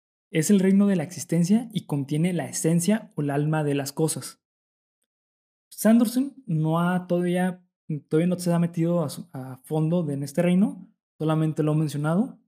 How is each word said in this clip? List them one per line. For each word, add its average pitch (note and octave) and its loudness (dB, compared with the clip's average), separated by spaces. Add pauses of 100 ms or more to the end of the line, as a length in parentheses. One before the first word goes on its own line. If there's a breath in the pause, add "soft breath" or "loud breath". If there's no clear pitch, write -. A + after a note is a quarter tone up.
(300)
es D#3+ 0
el G3+ 6
reino G3 4
de G3 2
la F3+ -2
existencia F3+ 0
y - -6
contiene D3+ -2
la C#3 -4
esencia E3+ 0
o D3+ -6
el C#3+ -2
alma D3+ 0
de C#3+ 0
las C#3 -4
cosas. - -4 (1300)
Sanderson A#3 2 (120)
no D#3+ 0
ha F3+ 0
todavía, F3+ -2 (460)
todavía D#3+ 2
no F3+ 0
se F3 -2
ha E3+ 2
metido E3+ 0
a C#3 -4
su, - -14
a C3 -14
fondo D#3+ 0
de, C#3+ -4
en C#3 -6
este C#3+ -2
reino, F3+ 0 (300)
solamente D#3 0
lo D3+ 2
ha D3+ 2
mencionado D#3 -2